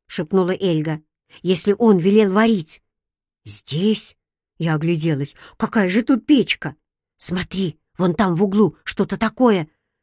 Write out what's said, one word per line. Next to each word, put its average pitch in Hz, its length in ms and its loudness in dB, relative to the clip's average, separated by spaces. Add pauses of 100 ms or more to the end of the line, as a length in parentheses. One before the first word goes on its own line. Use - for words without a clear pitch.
шепнула 185 460 -2
Эльга, 160 500 -2 (400)
"если 190 380 0
он 220 180 6
велел 196 340 2
варить". 214 520 0 (600)
"Здесь?" 180 720 -4 (440)
Я 160 160 -2
огляделась. 156 580 -2 (240)
"Какая 208 320 0
же 214 140 0
тут 254 240 -2
печка? 190 480 0 (420)
Смотри, 180 600 -6 (180)
вон 175 160 0
там 180 220 0
в 175 80 2
углу 202 400 0
что-то - 340 -6
такое". 220 500 2 (360)